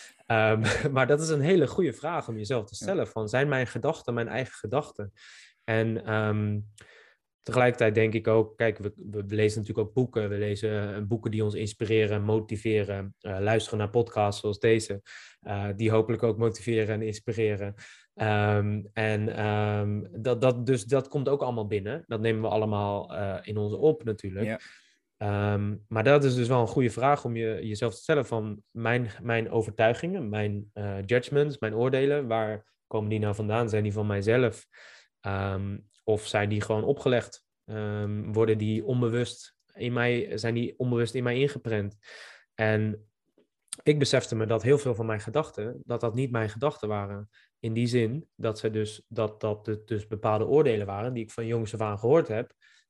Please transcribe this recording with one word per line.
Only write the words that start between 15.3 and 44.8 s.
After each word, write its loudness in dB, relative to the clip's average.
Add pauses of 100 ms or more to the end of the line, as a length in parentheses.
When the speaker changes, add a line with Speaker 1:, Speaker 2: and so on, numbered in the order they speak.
Speaker 1:
eh, -6
die 2
hopelijk 2
ook 2
motiveren 0
en -4
inspireren. -2 (400)
Ehm, 2 (120)
en, 0
ehm, -2
dat, 0
dat, 2
dus 0
dat 2
komt -2
ook 2
allemaal -4
binnen. -4
Dat -4
nemen 0
we -2
allemaal, 0
eh, -4
in -6
ons -2
op 2
natuurlijk. -4
Speaker 2:
Ja. -4 (580)
Speaker 1:
Ehm, 0 (120)
maar 0
dat 6
is 4
dus 2
wel 4
een 2
goede 2
vraag 0
om -4
je, -2
jezelf -2
te -18
stellen 2
van, -6
mijn, 0 (120)
mijn 0
overtuigingen, 2
mijn, -4
eh, -6
judgments, 0
mijn -4
oordelen, 2
waar -2 (220)
komen -2
die 0
nou 0
vandaan? 0
Zijn 0
die 0
van -2
mijzelf? 2 (560)
Ehm, -4 (260)
of 0
zijn 2
die 0
gewoon 0
opgelegd? 0 (200)
Ehm, -4
worden 4
die 0
onbewust -2 (180)
in -6
mij, 0
zijn 0
die -2
onbewust 0
in -2
mij 0
ingeprent? -2 (580)
En 0 (760)
ik 4
besefte 2
me 0
dat 0
heel 6
veel 0